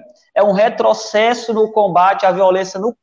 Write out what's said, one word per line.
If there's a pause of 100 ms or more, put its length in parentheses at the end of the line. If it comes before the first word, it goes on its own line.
(340)
é
um
retrocesso
no
combate
à
violência
no